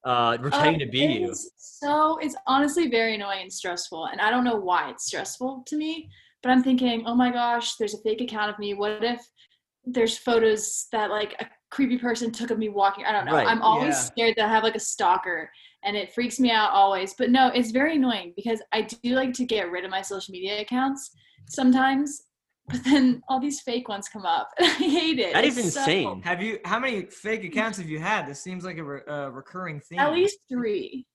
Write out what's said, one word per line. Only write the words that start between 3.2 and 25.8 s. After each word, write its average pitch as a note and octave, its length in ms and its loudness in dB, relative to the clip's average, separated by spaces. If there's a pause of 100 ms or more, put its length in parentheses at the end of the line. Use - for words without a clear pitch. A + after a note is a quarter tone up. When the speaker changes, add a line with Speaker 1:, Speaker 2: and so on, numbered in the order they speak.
Speaker 2:
and F#3+ 100 -14
stressful. F3 540 -8
And F#3 120 -8
I G#3 120 2
don't B3 120 2
know A#3 140 2
why F3+ 320 0
it's - 160 -12
stressful B3+ 640 -8
to D4+ 100 -6
me, D#4 320 -6 (340)
but B3 80 0
I'm B3+ 100 8
thinking, B3 440 2
"Oh A#3+ 100 -4
my B3 160 4
gosh, A#3+ 460 -2
there's G#3 160 -2
a G3+ 60 -10
fake A3 200 -2
account A3 320 -4
of G#3 80 -12
me. G#3 140 -6
What G#3 300 -4
if A#3+ 220 -2 (640)
there's A3+ 280 0
photos A3+ 760 2
that, G#3 180 -2
like, G#3 300 -4
a A3 80 -8 (240)
creepy B3+ 260 0
person A#3+ 340 -2
took A#3 200 -6
of G#3+ 60 0
me A3 120 -2
walking?" G3 360 0
I A3 80 0
don't G3+ 120 0
know. C3 80 -2
Speaker 1:
Right. C#3+ 140 4
Speaker 2:
I'm A3+ 140 2
always A3+ 340 4
Speaker 3:
Yeah. - 60 -2
Speaker 2:
scared A3+ 360 0
that G#3+ 80 2
I G#3+ 40 0
have, A3 140 4
like, A3+ 120 0
a A3 40 -4
stalker, F3+ 720 0 (340)
and G#3 120 -2
it G3 180 -4
freaks A#3+ 280 -2
me B3 100 6
out G#3+ 200 4
always. G3 460 4
But B3 140 0
no, C4 160 8
it's B3 240 2
very C#4+ 240 2
annoying A3 400 0
because A3 260 -4 (120)
I A3 100 2
do A#3+ 320 -4
like C4 180 0
to B3+ 120 -2
get G3+ 260 -2
rid F3+ 140 -6
of F#3+ 60 -8
my F#3+ 100 -4
social F#3+ 320 -8
media F#3+ 280 -6
accounts C4 500 -4 (380)
sometimes, C4+ 760 2 (440)
but B3 160 -6
then B3+ 460 4
all C4 100 0
these C#4+ 220 -4
fake B3 280 -4
ones G3+ 200 -8
come G3 160 -14
up, - 280 0
<laughs> - 40 -8
and F4 100 6
I - 40 4
hate D#4+ 480 0
it. F#3 140 0
Speaker 1:
That G3+ 120 6
is B3+ 120 2
Speaker 2:
It's G3+ 160 0
so - 80 -2